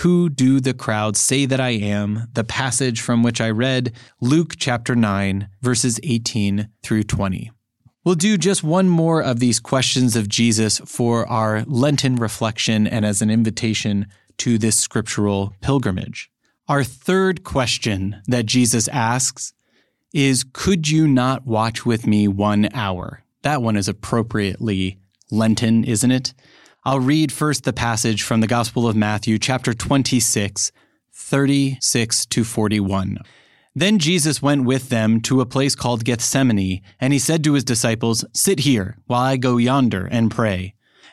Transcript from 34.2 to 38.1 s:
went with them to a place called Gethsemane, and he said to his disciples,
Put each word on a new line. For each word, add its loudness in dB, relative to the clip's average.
went 2
with 0
them 2
to 2
a 0
place 0
called -2
Gethsemane, 0
and 0
he 2
said 0
to 4
his 2
disciples, 0